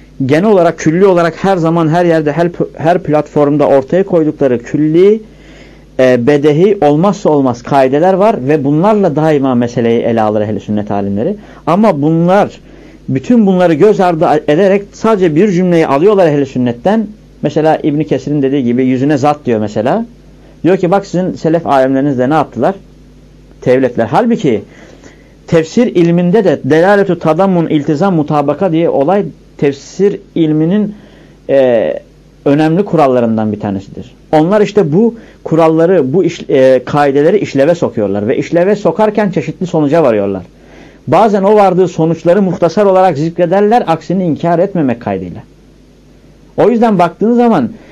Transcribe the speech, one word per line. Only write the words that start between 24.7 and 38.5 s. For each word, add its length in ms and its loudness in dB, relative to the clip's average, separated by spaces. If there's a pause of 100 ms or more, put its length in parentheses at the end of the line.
tefsir 400 0
ilminde 580 2
de 200 0
delaletu 540 2
tadammun, 480 0
iltizam, 480 -2
mutabaka 580 -2
diye 160 0
olay 360 0 (320)
tefsir 640 -4 (140)
ilminin, 600 0 (560)
e, 440 2 (500)
önemli 400 0
kurallarından 680 0
bir 80 -6
tanesidir. 540 -10 (180)
Onlar 280 2
işte 320 0
bu 220 2 (300)
kuralları, 680 2
bu 120 0
iş-, 240 -6
e, 360 2
kaideleri 540 0
işleve 360 0
sokuyorlar 540 -4
ve 80 -2
işleve 400 0